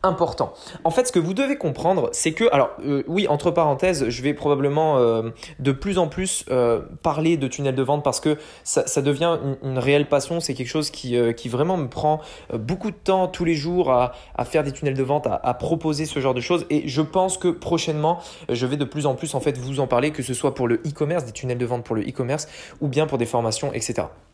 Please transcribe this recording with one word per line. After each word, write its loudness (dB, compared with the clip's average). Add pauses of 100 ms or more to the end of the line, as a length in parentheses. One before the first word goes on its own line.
important. 0 (300)
En 2
fait, 2
ce -4
que 2
vous 2
devez 0
comprendre, 0
c'est 0
que, 0 (100)
alors, 4 (160)
euh, 0
oui, 0
entre 2
parenthèses, 2
je -4
vais 0
probablement, 2
euh, 2 (260)
de 2
plus 0
en 4
plus, -4
euh, 4 (200)
parler 2
de 0
tunnel -2
de 0
vente 0
parce 2
que 2 (260)
ça, 0
ça 0
devient 2
une, -4
une 0
réelle 4
passion. 0
C'est -4
quelque -6
chose -2
qui, -4
euh, 4
qui -8
vraiment 0
me -2
prend, 0 (320)
euh, -2
beaucoup -4
de -12
temps 2
tous -4
les 2
jours 0
à, 4 (240)
à -2
faire 2
des -2
tunnels -2
de 0
vente, 0
à, 2
à 0
proposer -2
ce -4
genre 2
de -2
choses. 0
Et 0
je 0
pense 0
que 0
prochainement, 0 (320)
euh, 2
je 0
vais 0
de 0
plus -2
en 2
plus, -6
en -2
fait, -2
vous -6
en 0
parler, 2
que -6
ce -4
soit 0
pour -2
le 4
e-commerce, -2
des -12
tunnels -4
de 0
vente -4
pour -4
le 0
e-commerce, -4 (340)
ou 0
bien 2
pour -2
des 2
formations, -2
et -4
cetera. -4 (220)